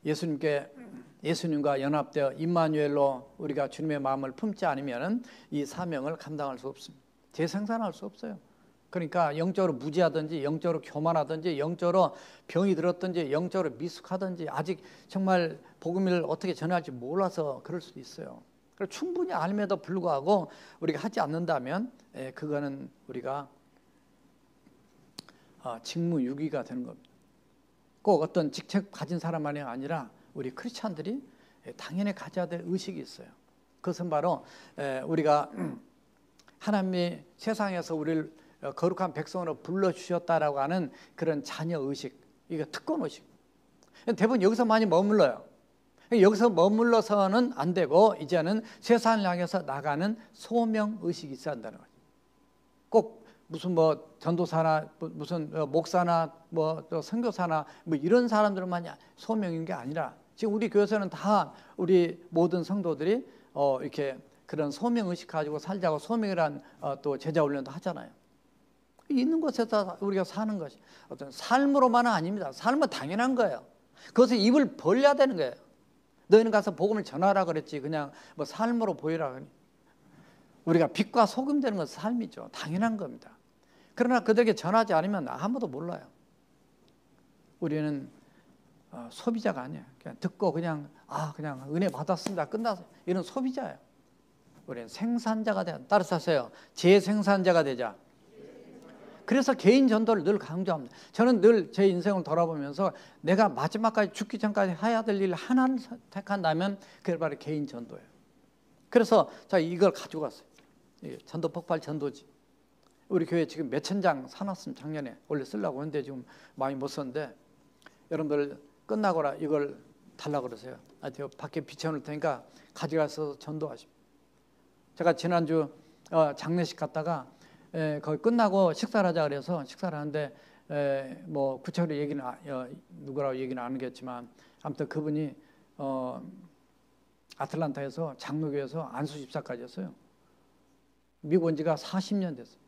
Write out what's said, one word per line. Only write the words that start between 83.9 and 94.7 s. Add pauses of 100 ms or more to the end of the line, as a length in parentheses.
그러나
그들에게
전하지
않으면
아무도
몰라요. (1600)
우리는, (800)
어,
소비자가
아니에요. (160)
그냥
듣고
그냥, (160)
"아,
그냥
은혜
받았습니다.
끝났어요." (180)
이런
소비자예요. (880)
우리는